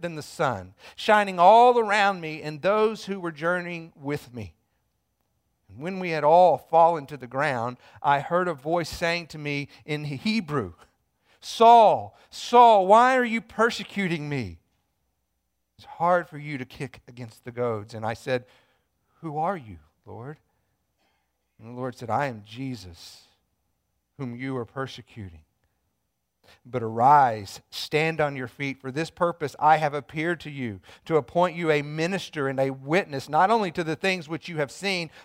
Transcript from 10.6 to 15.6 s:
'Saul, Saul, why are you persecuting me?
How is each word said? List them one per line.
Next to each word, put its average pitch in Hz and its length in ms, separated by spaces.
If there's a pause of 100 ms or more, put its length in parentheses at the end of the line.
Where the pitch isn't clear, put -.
'Saul, 208 760 (140)
Saul, 226 560
why 240 300
are 247 80
you 226 160
persecuting 190 880
me? 117 300 (1200)